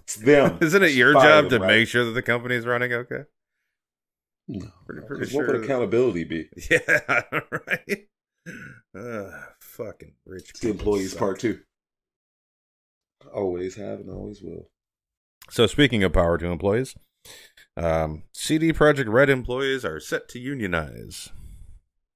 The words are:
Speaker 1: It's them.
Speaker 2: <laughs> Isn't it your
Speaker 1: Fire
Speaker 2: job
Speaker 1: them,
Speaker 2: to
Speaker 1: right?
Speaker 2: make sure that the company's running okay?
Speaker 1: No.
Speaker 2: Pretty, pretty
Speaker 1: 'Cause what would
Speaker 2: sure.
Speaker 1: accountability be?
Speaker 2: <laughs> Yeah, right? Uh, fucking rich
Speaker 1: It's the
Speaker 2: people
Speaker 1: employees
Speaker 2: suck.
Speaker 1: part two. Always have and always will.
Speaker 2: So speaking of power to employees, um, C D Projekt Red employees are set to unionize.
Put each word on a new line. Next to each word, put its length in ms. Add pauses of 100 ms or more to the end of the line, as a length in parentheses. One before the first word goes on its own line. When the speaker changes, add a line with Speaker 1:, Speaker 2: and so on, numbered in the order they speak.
Speaker 1:
It's 120
them. 420
Speaker 2:
<laughs> 40
Isn't 200
it 120
your 200
Speaker 1:
Fire 100 (180)
Speaker 2:
job 80
Speaker 1:
them, 100
Speaker 2:
to 60
Speaker 1:
right? 140
Speaker 2:
make 100
sure 160
that 60
the 100
company's 440
running 280
okay? 300 (1200)
Speaker 1:
No. 200 (180)
Speaker 2:
Pretty, 220
pretty 180
Speaker 1:
'Cause 80
what 140
would 80
Speaker 2:
sure. 80
Speaker 1:
accountability 640
be? 240 (100)
Speaker 2:
<laughs> 100
Yeah, 600
right? 760 (880)
Uh, 360 (300)
fucking 540 (100)
rich 240
Speaker 1:
It's 100
the 140
Speaker 2:
people 60
Speaker 1:
employees 320
Speaker 2:
suck. 80
Speaker 1:
part 200
two. 220 (1700)
Always 420
have 260
and 80
always 320
will. 280 (800)
Speaker 2:
So 160
speaking 380
of 100
power 240
to 100
employees, 480 (840)
um, 460 (100)
C 240
D 160
Projekt 380
Red 180
employees 560
are 140
set 300
to 100
unionize. 880 (880)